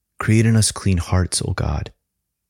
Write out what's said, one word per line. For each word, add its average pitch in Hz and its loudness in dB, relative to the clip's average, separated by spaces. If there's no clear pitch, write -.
Create 110 4
in 113 4
us 107 2
clean 95 -2
hearts, 90 -2
O - -4
God, - -4